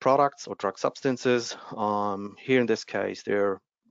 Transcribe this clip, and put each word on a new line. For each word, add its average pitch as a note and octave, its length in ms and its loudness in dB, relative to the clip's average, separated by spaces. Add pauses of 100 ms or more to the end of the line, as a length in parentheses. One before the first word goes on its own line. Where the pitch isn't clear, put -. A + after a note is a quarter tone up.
products C#3 460 2
or G#2 100 -8
drug - 220 -4
substances. B2 760 0 (200)
Um, G#2 640 -2
here C3 220 2
in A#2 60 2
this A2 180 0
case, G2 380 -4
they're, G2+ 380 0 (300)